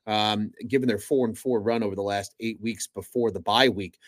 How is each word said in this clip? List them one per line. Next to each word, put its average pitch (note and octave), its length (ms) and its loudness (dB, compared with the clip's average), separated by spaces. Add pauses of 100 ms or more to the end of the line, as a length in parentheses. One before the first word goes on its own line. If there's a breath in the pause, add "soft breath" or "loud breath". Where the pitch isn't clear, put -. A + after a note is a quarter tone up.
um, G#2+ 420 2 (160)
given B2+ 220 2
their G#2 100 2
four B2 300 2
and G#2+ 100 -6
four B2 220 0
run A2+ 240 0
over G2 100 -4
the G2 80 -4
last G2+ 380 -4
eight A2+ 200 -6
weeks A2 280 -6
before A2+ 420 -2
the F#2+ 80 -4
bye A2+ 300 4
week, G2 280 -4 (120)